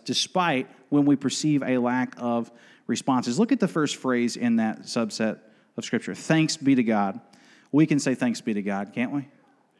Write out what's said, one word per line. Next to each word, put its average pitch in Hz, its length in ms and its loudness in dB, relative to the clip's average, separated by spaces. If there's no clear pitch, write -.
despite 147 600 0
when 147 160 4
we 143 100 6
perceive 143 480 0
a 127 140 0
lack 123 400 0
of 120 340 -2
responses. 123 520 0
Look 226 140 2
at 254 80 2
the 190 80 2
first 156 280 -2
phrase 120 400 0
in 117 200 0
that 110 280 -2
subset 110 560 -2
of 117 80 -8
Scripture. - 300 -4
"Thanks 160 420 0
be 139 180 2
to 127 80 4
God." 104 380 0
We 151 140 4
can 147 140 2
say, 135 160 0
"Thanks 120 260 -2
be 113 140 -4
to 101 80 -2
God," 101 320 -6
can't 123 180 -4
we? 139 160 -6